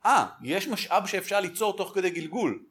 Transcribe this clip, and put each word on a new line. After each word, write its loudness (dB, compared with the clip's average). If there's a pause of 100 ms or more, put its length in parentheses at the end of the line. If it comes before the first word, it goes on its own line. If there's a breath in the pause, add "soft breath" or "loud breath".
אה, 6 (180)
יש -2
משאב 0
שאפשר -2
ליצור -2
תוך -4
כדי 2
גלגול. -2 (120)